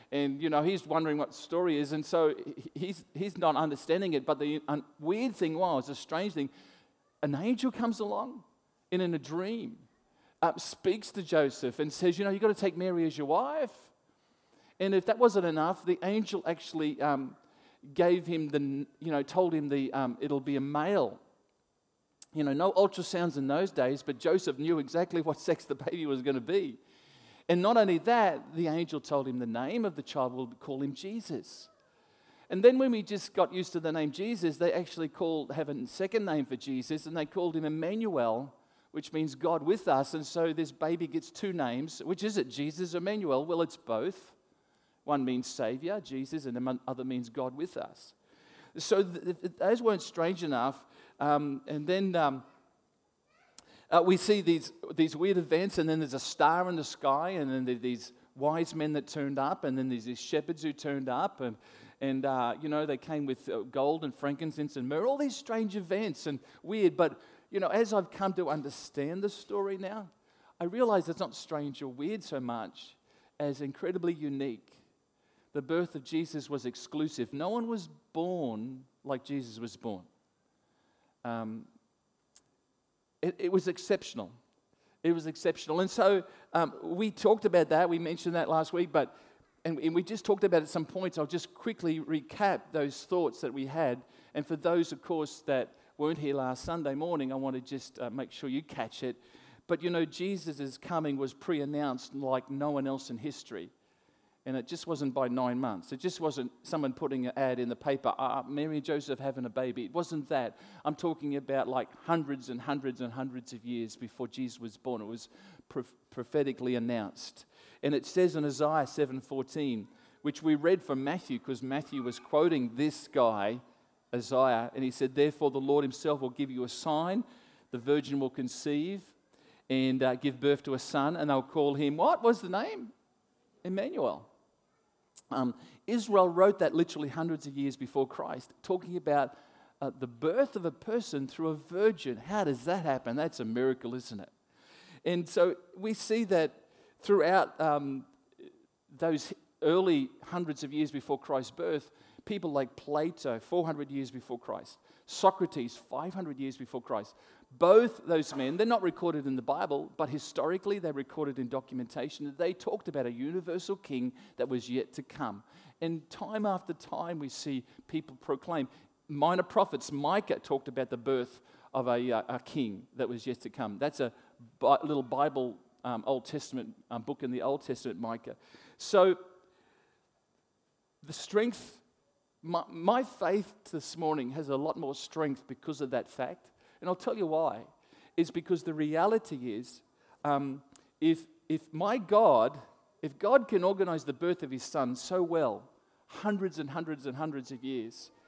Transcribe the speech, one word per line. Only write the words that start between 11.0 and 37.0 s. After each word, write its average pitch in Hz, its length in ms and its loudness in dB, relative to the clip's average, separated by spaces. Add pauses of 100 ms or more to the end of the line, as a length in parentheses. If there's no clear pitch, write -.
to 196 120 -6
Joseph 139 560 2
and 160 120 -2
says, 175 280 2
"You 202 60 0
know, 196 40 0
you've 196 120 -2
got 220 80 6
to 208 40 4
take 190 240 0
Mary 175 300 2
as 143 100 -4
your 147 80 -2
wife." 254 460 0 (1080)
And 196 140 2
if 185 140 4
that 226 100 4
wasn't 202 280 6
enough, 160 400 0
the 180 180 4
angel 202 420 0
actually, 156 560 -2
um, 139 340 0 (600)
gave 175 320 4
him 160 220 -2
the, 143 100 2 (400)
you 160 120 -4
know, 143 120 2
told 175 320 2
him 147 140 0
the, 139 240 0
um, 127 280 0
it'll 143 180 0
be 139 160 -2
a 135 60 0
male. 147 580 0 (1120)
You 156 100 0
know, 143 100 2
no 180 200 2
ultrasounds 180 640 2
in 139 100 0
those 175 240 2
days, 135 320 2
but 127 160 -4
Joseph 165 400 2
knew 160 180 2
exactly 165 440 0
what 151 180 -2
sex - 260 0
the - 100 -4
baby 165 300 -4
was 135 160 0
gonna 131 200 0
be. 156 360 -2 (720)
And 175 100 6
not 214 180 6
only 196 220 8
that, 190 540 2
the 165 140 0
angel 156 320 0
told 139 280 0
him 123 120 -2
the 120 80 -2
name 135 360 -2
of 180 120 -2
the 143 80 -8
child, 127 300 -2
"We'll 127 260 -6
call 139 240 -6
him 139 100 -2
Jesus." 190 760 -10 (800)
And 190 160 2
then 254 140 12
when 262 140 4
we 220 100 2
just 196 320 -6
got 180 180 4
used 185 200 -4
to 175 80 -2
the 160 120 -2
name 156 200 0
Jesus, 175 460 -2
they 175 140 2
actually 160 360 -2
called, 160 460 -2
have 147 140 -4
a 135 200 -6
second 196 380 -2
name 156 200 0
for 131 100 -6
Jesus, 135 520 -4